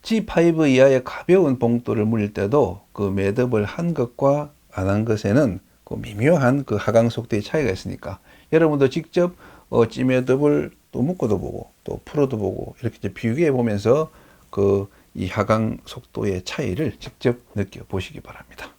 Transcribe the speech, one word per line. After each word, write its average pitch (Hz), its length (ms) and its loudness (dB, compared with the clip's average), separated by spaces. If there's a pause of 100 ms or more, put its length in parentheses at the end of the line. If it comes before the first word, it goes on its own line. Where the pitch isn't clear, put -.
지파이브 170 640 2
이하의 131 360 6
가벼운 170 540 2
봉돌을 117 480 0
물릴 107 260 0
때도 101 480 0 (120)
그 98 100 -6
매듭을 101 640 0
한 170 280 -4
것과 143 600 -2 (200)
안 95 160 -2
한 104 160 0
것에는 110 560 0 (240)
그 - 100 -8
미묘한 127 720 0
그 107 120 -2
하강 113 340 2
속도의 117 320 -4
차이가 139 280 -2
있으니까 92 500 -8 (320)
여러분도 151 360 4
직접, 175 460 -2 (340)
어, 117 200 4
찌 127 160 -4
매듭을 135 680 2 (220)
또 123 100 -2
묶어도 131 360 0
보고 - 320 -10 (140)
또 - 200 -8
풀어도 135 340 -2
보고 - 420 -6
이렇게 117 180 -6
이제 104 140 -8
비교해 139 380 0
보면서 120 600 0 (400)
그 98 380 0 (260)
이 95 120 -6
하강 110 580 -2
속도의 104 600 -6
차이를 131 560 -4
직접 - 360 -2 (200)
느껴보시기 92 640 -8
바랍니다. - 480 -20 (100)